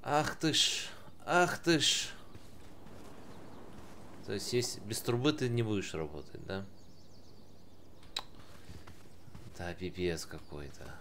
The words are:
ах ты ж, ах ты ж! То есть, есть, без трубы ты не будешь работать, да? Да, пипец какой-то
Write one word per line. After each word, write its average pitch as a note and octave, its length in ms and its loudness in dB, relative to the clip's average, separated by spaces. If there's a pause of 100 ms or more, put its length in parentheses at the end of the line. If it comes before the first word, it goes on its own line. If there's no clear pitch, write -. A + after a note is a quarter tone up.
ах C#3+ 340 4
ты D#3 160 4
ж, - 360 6 (360)
ах F3 340 8
ты E3 200 8
ж! - 300 6 (2250)
То G#2+ 60 -2
есть, G#2 200 0
есть, A#2+ 300 2
без G#2+ 180 -2
трубы B2 320 4
ты B2+ 160 2
не A#2 140 4
будешь G#2 320 2
работать, D2+ 520 -4
да? G2 180 -2 (3000)
Да, F2 160 -4
пипец F2 500 0
какой-то D2 600 -8 (160)